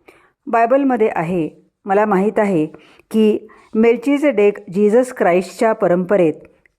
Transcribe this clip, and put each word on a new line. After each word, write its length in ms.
बायबलमध्ये 680
आहे, 340
मला 200
माहीत 340
आहे 260
की 360
मेलचीजेडेक 920
जीसस 480
ख्राईस्टच्या 560
परंपरेत 600